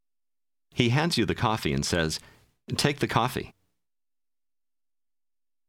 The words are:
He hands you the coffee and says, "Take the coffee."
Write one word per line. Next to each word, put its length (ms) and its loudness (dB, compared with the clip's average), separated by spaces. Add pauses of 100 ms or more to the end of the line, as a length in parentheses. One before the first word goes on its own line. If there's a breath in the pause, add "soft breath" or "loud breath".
(720)
He 180 2
hands 280 2
you 80 2
the 80 0
coffee 380 0
and 120 0
says, 360 0 (560 loud breath)
"Take 240 0
the 80 0
coffee." 440 -2 (2250)